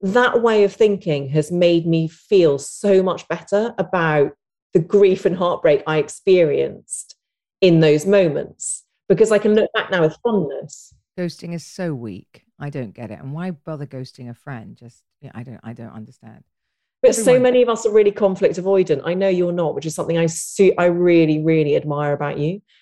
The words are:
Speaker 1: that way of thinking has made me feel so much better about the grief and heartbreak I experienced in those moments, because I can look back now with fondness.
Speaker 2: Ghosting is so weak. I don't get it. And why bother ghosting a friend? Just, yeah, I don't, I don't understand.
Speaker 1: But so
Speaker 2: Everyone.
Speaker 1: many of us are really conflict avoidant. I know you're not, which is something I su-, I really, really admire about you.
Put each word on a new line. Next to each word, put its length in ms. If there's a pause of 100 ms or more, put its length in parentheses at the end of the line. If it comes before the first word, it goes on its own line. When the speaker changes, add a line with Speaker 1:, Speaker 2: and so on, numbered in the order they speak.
Speaker 1:
that 400
way 220
of 100
thinking 560
has 200
made 360
me 220
feel 500
so 440
much 240
better 520
about 540 (420)
the 60
grief 440
and 100
heartbreak 520
I 100
experienced 1200 (460)
in 180
those 240
moments, 800 (240)
because 240
I 60
can 160
look 180
back 180
now 120
with 200
fondness. 720 (260)
Speaker 2:
Ghosting 360
is 100
so 300
weak. 500 (140)
I 100
don't 240
get 180
it. 80
And 140
why 200
bother 340
ghosting 420
a 60
friend? 420
Just, 260 (200)
yeah, 120
I 80
don't, 220
I 80
don't 220
understand. 500 (640)
Speaker 1:
But 80
so 60
Speaker 2:
Everyone. 220
Speaker 1:
many 200
of 60
us 180
are 60
really 180
conflict 460
avoidant. 480
I 100
know 140
you're 240
not, 220
which 120
is 80
something 240
I 80
su-, 500
I 100
really, 560
really 340
admire 360
about 260
you. 220 (220)